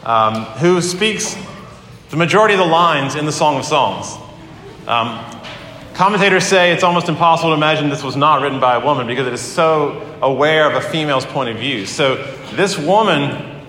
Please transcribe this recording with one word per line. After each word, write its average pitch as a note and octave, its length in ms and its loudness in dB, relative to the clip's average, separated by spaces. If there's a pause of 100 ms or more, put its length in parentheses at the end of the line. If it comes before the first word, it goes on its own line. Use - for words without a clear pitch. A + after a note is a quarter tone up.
um, A2 420 0 (140)
who F3 220 4
speaks - 540 -4 (760)
the D3 60 -4
majority G3 360 4
of F#3+ 60 2
the F#3 60 4
lines D#3+ 500 2
in D3+ 100 -4
the D3+ 60 -2
Song D3 260 0
of B2 80 -4
Songs. G#2 500 -2 (720)
Um, A#2 380 -2 (720)
commentators F#3+ 500 4
say F3+ 260 4
it's E3+ 120 0
almost F3 260 2
impossible E3 400 2
to D#3 60 2
imagine D3+ 340 2
this C#3 140 -6
was C3 120 -6
not C#3+ 280 4
written C3+ 160 -2
by A#2+ 160 4
a A#2+ 100 -2
woman C3 220 0
because A#2+ 180 -2
it B2 80 -2
is A#2+ 80 -6
so D#3 800 -2
aware D3 480 4
of C3+ 60 -2
a B2+ 60 0
female's D3+ 440 -2
point C3 240 -4
of A2 80 -6
view. A2+ 300 -4
So C3+ 360 0 (300)
this F3+ 240 0
woman D#3+ 920 0